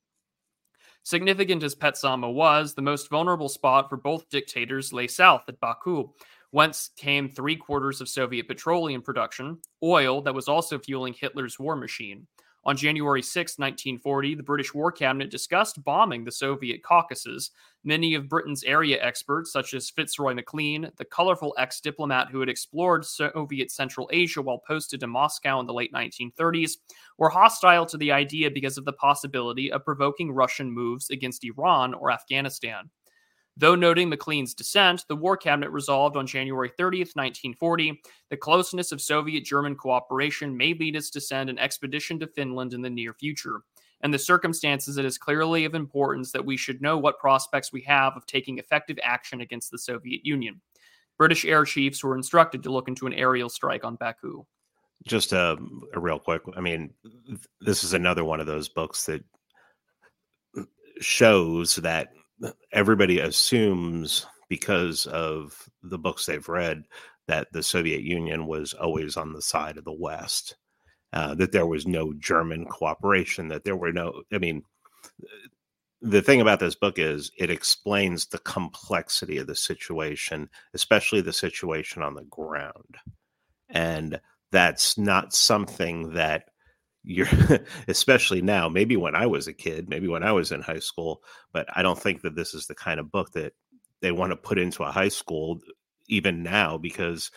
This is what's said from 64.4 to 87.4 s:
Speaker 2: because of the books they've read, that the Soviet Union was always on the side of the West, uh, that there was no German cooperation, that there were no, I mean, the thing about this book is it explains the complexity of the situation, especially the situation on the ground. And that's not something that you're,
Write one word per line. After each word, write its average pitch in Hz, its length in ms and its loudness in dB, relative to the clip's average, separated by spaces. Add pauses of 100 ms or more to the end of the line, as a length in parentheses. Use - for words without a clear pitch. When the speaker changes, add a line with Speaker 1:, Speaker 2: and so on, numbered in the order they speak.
Speaker 2:
because 87 560 0
of 78 640 -6 (140)
the 90 140 -8
books 82 280 -4
they've 78 240 -6
read, 82 340 -2 (440)
that 78 260 -2
the 80 100 -4
Soviet 82 380 0
Union 80 460 -4
was 78 260 -6
always 78 420 -4
on 78 160 -6
the 76 100 -12
side 78 360 -4
of 76 80 -16
the 78 80 -10
West, 80 640 -8 (560)
uh, 76 220 -2
that 87 180 2
there 87 140 4
was 80 200 -4
no 80 260 0
German 82 520 0
cooperation, 87 800 -2
that 78 160 -8
there 98 140 -2
were 85 160 -2
no, 85 300 -6 (100)
I 104 60 -2
mean, 82 240 -2 (1400)
the 104 200 4
thing 131 200 8
about 107 180 8
this 87 160 0
book 92 240 0
is 76 380 -2
it 90 120 -2
explains 92 760 0
the - 140 -8
complexity - 1000 -4
of 67 100 -6
the 71 80 -8
situation, 78 920 -6 (240)
especially 104 480 4
the 90 100 -2
situation 82 720 -4
on 73 100 -4
the 73 120 -16
ground. 76 720 -12 (720)
And 165 500 -2 (320)
that's 87 460 4
not 101 360 2
something 87 800 0
that 78 360 0 (560)
you're, 87 220 0 (300)